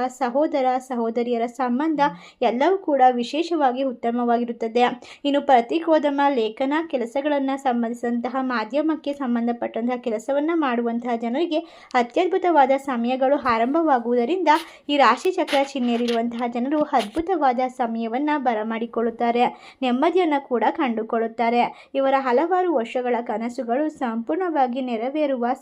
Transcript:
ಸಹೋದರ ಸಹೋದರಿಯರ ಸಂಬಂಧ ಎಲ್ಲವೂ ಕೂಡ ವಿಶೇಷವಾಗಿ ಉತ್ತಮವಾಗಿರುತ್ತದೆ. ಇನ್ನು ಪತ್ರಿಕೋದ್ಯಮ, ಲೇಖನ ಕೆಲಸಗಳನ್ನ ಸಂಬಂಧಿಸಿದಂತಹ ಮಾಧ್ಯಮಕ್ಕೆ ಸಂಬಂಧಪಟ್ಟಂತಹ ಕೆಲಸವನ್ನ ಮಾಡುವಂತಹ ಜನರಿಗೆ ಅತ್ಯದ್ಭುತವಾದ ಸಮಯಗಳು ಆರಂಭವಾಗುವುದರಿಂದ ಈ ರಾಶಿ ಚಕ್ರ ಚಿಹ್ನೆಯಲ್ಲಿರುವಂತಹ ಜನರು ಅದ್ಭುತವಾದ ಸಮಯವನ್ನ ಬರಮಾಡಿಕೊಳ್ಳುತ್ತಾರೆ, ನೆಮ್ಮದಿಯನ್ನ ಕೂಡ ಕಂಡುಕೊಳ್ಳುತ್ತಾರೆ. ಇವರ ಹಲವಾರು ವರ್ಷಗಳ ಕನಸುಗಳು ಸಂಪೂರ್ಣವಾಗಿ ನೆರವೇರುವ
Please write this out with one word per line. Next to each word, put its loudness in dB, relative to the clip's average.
ಸಹೋದರ 0
ಸಹೋದರಿಯರ -2
ಸಂಬಂಧ -2
ಎಲ್ಲವೂ 2
ಕೂಡ 2
ವಿಶೇಷವಾಗಿ 0
ಉತ್ತಮವಾಗಿರುತ್ತದೆ. -2
ಇನ್ನು 2
ಪತ್ರಿಕೋದ್ಯಮ, 2
ಲೇಖನ 0
ಕೆಲಸಗಳನ್ನ -2
ಸಂಬಂಧಿಸಿದಂತಹ -2
ಮಾಧ್ಯಮಕ್ಕೆ -2
ಸಂಬಂಧಪಟ್ಟಂತಹ -2
ಕೆಲಸವನ್ನ -2
ಮಾಡುವಂತಹ 0
ಜನರಿಗೆ -2
ಅತ್ಯದ್ಭುತವಾದ 2
ಸಮಯಗಳು 0
ಆರಂಭವಾಗುವುದರಿಂದ 0
ಈ 0
ರಾಶಿ 4
ಚಕ್ರ 0
ಚಿಹ್ನೆಯಲ್ಲಿರುವಂತಹ -2
ಜನರು -2
ಅದ್ಭುತವಾದ 0
ಸಮಯವನ್ನ -2
ಬರಮಾಡಿಕೊಳ್ಳುತ್ತಾರೆ, -2
ನೆಮ್ಮದಿಯನ್ನ 2
ಕೂಡ -2
ಕಂಡುಕೊಳ್ಳುತ್ತಾರೆ. -2
ಇವರ 2
ಹಲವಾರು 2
ವರ್ಷಗಳ -2
ಕನಸುಗಳು -4
ಸಂಪೂರ್ಣವಾಗಿ -2
ನೆರವೇರುವ -2